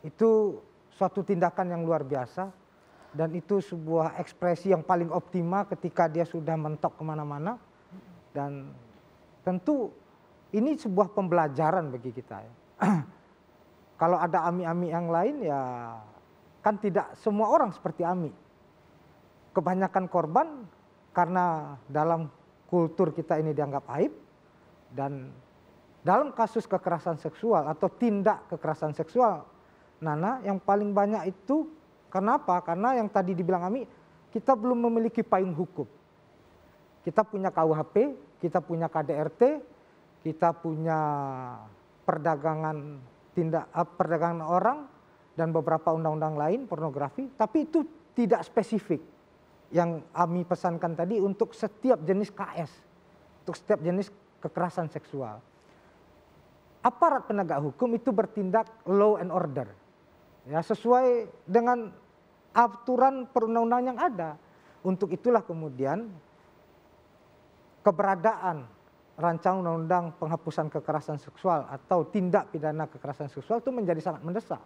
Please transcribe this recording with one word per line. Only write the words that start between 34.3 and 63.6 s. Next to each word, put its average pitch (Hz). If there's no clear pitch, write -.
kita 247
belum 233
memiliki 226
payung 185
hukum. 151
Kita 208
punya 190
K -
U 156
H 156
P, -
kita 175
punya 165
K 156
D 143
R 151
T, -
kita 165
punya 160
perdagangan 151
tindak, 160
eh, 165
perdagangan 165
orang, 220
dan 165
beberapa 160
undang-undang 156
lain, 165
pornografi, 151
tapi 254
itu 320
tidak 220
spesifik. -
Yang 170
Ami 175
pesankan 170
tadi 185
untuk 196
setiap 220
jenis 190
K -
S, 160
untuk 175
setiap -
jenis 180
kekerasan 170
seksual. 123
Aparat -
penegak 175
hukum 233
itu 233
bertindak 208
law 202
and 175
order, 139
ya, 143
sesuai 240
dengan 233
aturan 254
perundang-undangan 233